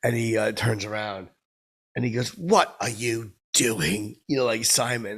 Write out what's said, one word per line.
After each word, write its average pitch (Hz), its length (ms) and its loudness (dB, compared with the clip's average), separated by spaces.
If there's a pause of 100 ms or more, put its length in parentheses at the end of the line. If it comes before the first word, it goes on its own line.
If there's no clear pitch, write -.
And 120 120 2
he, 113 220 2
uh, 107 140 2
turns 110 340 0
around 104 440 -6 (680)
and 117 100 -2
he 123 60 2
goes, 120 260 -2
What 185 440 4
are 107 80 -4
you 113 440 -4 (200)
doing? 107 640 0 (100)
You 143 100 -2
know, 131 80 2
like, 113 200 0
Simon. 117 520 0